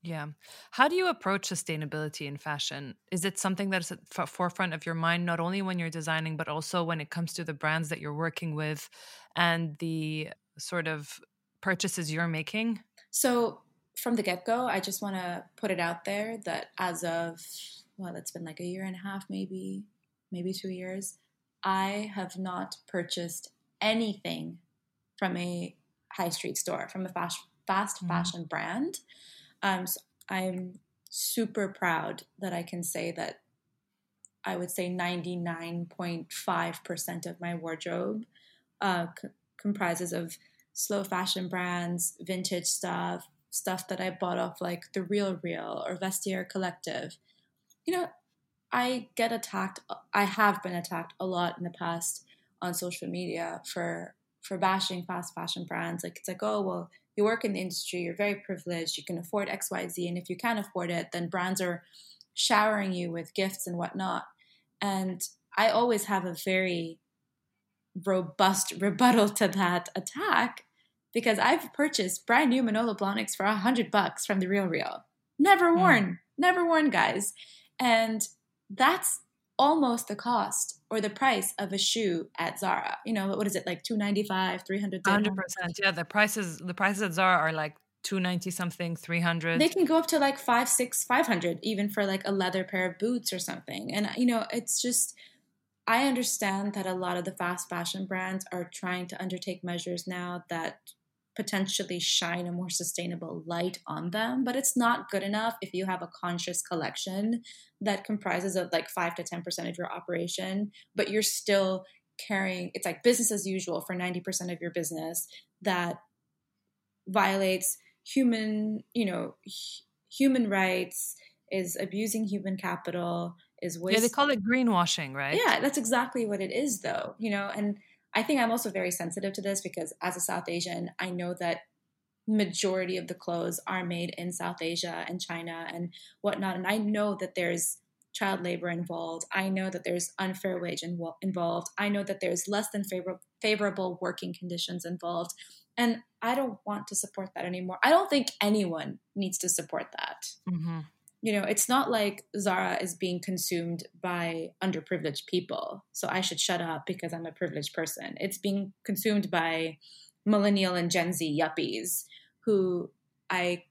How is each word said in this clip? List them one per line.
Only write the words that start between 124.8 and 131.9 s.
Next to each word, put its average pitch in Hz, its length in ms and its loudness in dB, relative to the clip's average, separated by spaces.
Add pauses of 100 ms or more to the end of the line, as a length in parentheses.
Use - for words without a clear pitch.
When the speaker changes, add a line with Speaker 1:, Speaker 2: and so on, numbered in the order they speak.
Speaker 1:
right? 139 280 0
Speaker 2:
Yeah, - 180 6
that's 277 180 2
exactly 247 480 0
what 202 140 0
it 190 120 -2
is, 247 300 0
though, - 360 -2
you 220 120 -2
know, 202 240 -2
and 208 240 -2 (360)
I 220 80 6
think 277 180 6
I'm 233 100 6
also 233 200 2
very 185 200 0
sensitive 180 440 -2
to 202 80 -4
this 196 180 0
because 170 320 -6 (100)
as 180 140 -2
a 175 40 -4
South 175 280 -2
Asian, 170 500 -2
I 185 120 -2
know 180 300 -2
that 170 180 0 (680)